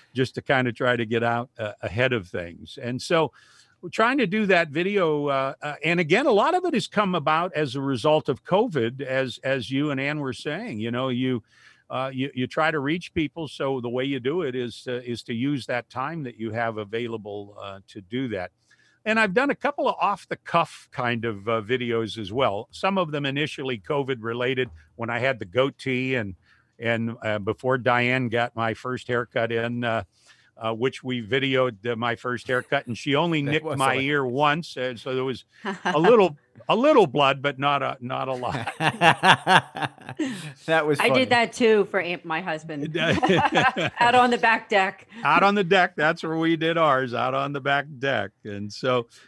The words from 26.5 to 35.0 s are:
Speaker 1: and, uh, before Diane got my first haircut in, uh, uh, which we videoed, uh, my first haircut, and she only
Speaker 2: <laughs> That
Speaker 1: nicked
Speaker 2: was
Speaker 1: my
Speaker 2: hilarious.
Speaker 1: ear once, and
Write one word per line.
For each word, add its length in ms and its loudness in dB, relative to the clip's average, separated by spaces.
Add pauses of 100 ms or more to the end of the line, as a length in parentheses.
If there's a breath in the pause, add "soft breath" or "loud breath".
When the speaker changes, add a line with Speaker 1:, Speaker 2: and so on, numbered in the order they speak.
Speaker 1:
and, 420 -2
uh, 200 -2
before 380 -2
Diane 500 2
got 260 0
my 200 -2
first 340 -8
haircut 420 -2
in, 320 -4
uh, 220 -2 (500 soft breath)
uh, 180 -4
which 300 -4
we 240 -6
videoed, 640 0
uh, 60 -2
my 180 -2
first 320 -6
haircut, 400 -2
and 100 -6
she 200 0
only 260 2
Speaker 2:
<laughs> 20 -4
That 60 -2
Speaker 1:
nicked 140 0
Speaker 2:
was 140 -4
Speaker 1:
my 160 2
Speaker 2:
hilarious. 160 0
Speaker 1:
ear 160 0
once, 500 0
and 240 -6